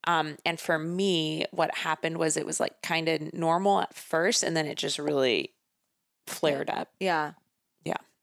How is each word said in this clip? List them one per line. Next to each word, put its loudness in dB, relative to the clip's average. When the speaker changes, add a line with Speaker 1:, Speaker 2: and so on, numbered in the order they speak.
Speaker 1:
Um, 0
and 0
for 0
me, 0
what 2
happened -2
was 2
it -2
was, -6
like, -2
kinda 0
normal 2
at -6
first 0
and 0
then 0
it -8
just -4
really 0
flared 0
up. -4
Speaker 2:
Yeah. 0
Speaker 1:
Yeah. -4